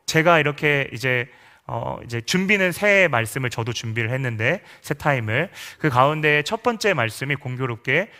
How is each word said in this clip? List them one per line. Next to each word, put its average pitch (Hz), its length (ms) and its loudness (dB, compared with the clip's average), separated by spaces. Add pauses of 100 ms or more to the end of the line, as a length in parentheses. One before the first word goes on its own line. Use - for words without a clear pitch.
제가 160 320 4
이렇게 143 520 0
이제, 123 380 -2 (380)
어, 120 360 -6
이제 117 180 -6
준비는 185 500 2
새 196 400 4
말씀을 120 400 0
저도 117 200 -4
준비를 113 380 -4
했는데 127 540 -2 (180)
새 - 140 -6
타임을 131 560 0 (260)
그 156 120 0
가운데 147 520 4
첫 214 220 -4
번째 214 320 0
말씀이 131 400 -2
공교롭게 127 840 -4